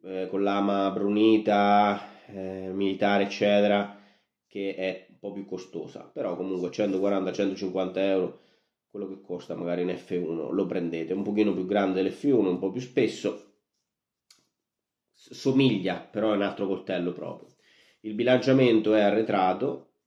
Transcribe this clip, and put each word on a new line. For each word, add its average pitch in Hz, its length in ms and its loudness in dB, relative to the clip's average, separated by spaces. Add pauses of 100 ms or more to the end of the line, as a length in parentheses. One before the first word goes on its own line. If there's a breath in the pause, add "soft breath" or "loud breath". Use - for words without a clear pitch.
eh, 92 260 -8
con 95 140 -2
lama 101 480 0
brunita, 104 1400 2
eh, 95 460 -10
militare, 98 520 0
eccetera, 101 760 2 (480 loud breath)
che 98 260 -8
è 92 360 -6
un - 80 -20
po' 101 140 -10
più 98 120 -10
costosa, - 580 -12
però 104 320 -6
comunque 90 360 -4
centoquaranta, 98 640 0
centocinquanta 92 680 -2
euro, 95 380 0 (480 soft breath)
quello 98 200 -10
che 95 120 -14
costa 90 340 -10
magari 87 280 -4
in 90 120 -2
F - 160 -14
uno, 82 400 -4
lo - 140 0
prendete, 85 480 -4
un 101 100 -4
pochino 104 300 2
più 92 140 -4
grande 95 360 0
dell'F - 200 -4
uno, 120 260 4
un 90 100 0
po' 95 120 -2
più - 100 -8
spesso, - 800 -4 (1500)
s-, - 220 -20
somiglia, 113 640 2
però 107 340 -2
è 101 40 2
un 101 60 0
altro 98 240 -2
coltello 90 460 -4
proprio. 85 360 -12 (520 soft breath)
Il 107 140 -10
bilanciamento 123 800 4
è 107 60 6
arretrato 101 960 0 (120)